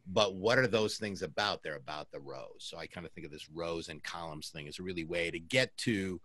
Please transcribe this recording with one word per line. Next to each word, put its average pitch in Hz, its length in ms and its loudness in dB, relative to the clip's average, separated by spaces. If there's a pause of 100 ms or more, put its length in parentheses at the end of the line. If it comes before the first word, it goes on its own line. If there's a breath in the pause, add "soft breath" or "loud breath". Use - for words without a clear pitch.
(120)
But 98 240 6
what 110 220 6
are 131 100 6
those 107 300 4
things 98 240 -4
about? 92 400 0
They're 78 140 -6
about 73 360 -8
the 73 80 -10
rows. 67 400 -10
So - 180 -10
I 80 100 -6
kind 85 180 -8
of 78 60 -10
think 80 140 -10
of 73 60 -12
this 76 180 -12
rows 82 400 -2
and 76 140 -10
columns 80 460 -6
thing 73 180 -8
as 73 120 -10
a 92 40 -6
really 90 200 -2
way 85 260 0
to 85 100 -4
get 123 400 2
to, 95 460 2